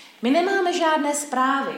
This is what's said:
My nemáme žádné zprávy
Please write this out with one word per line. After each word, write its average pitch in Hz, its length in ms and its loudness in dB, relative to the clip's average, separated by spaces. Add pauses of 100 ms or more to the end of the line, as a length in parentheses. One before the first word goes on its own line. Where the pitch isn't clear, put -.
(220)
My 233 80 2
nemáme 359 420 2
žádné 311 420 0
zprávy 269 640 -2